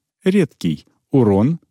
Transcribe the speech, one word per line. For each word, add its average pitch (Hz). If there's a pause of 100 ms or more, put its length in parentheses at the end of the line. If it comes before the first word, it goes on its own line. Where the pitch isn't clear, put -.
(240)
Редкий. 175 (260)
Урон 120 (120)